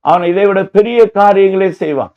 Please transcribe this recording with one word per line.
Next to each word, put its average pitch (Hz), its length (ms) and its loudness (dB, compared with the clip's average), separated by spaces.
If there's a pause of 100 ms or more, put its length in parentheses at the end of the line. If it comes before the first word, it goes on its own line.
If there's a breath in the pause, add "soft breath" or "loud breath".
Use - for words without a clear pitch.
அவன் 170 220 0
இதை 175 220 -2
விட 196 200 0
பெரிய 220 460 0
காரியங்களை 196 600 0
செய்வான். 139 440 -6